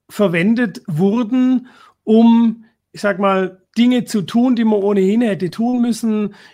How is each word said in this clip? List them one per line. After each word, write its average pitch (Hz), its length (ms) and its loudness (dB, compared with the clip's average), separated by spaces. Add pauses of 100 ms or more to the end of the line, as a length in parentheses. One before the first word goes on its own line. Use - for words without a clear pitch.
verwendet 202 800 0
wurden, 233 800 0 (360)
um, 226 600 2 (280)
ich 165 80 -18
sag 202 180 -2
mal, 190 420 -2 (180)
Dinge 247 260 2
zu 208 180 -4
tun, 240 340 0
die 233 80 -2
man 214 180 0
ohnehin 202 400 0
hätte 185 280 -4
tun 240 300 -4
müssen, 220 540 -4 (200)